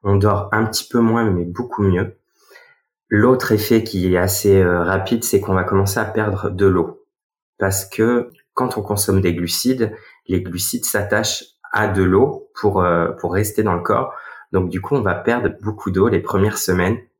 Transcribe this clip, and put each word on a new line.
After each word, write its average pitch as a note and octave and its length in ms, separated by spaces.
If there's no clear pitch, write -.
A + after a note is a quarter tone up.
On G2+ 120
dort G2 360
un A2 140
petit - 220
peu A#2+ 120
moins, A#2 240
mais F2+ 220
beaucoup - 380
mieux. F#2+ 340
L'autre A#2 440
effet A2 320
qui F#2 300
est F2+ 40
assez, F#2+ 440
euh, F2 220
rapide, F#2+ 400
c'est G2 180
qu'on F#2+ 140
va F#2 80
commencer G2 360
à G#2+ 60
perdre G#2 440
de F#2+ 160
l'eau. F#2 400
Parce G2 280
que A#2 460
quand - 240
on G#2 40
consomme G2 400
des F2 120
glucides, G#2+ 600
les F#2 140
glucides F#2 440
s'attachent G#2 600
à G#2 160
de F#2+ 160
l'eau G2 460
pour, G2 220
euh, E2+ 380
pour F2 140
rester G#2 300
dans G2 100
le F2 80
corps. B2 320
Donc, F#2 180
du F#2 120
coup, C#3+ 140
on C3 60
va F#2 140
perdre A#2 340
beaucoup G#2 300
d'eau F#2+ 180
les F2+ 100
premières G2+ 380
semaines. F#2 400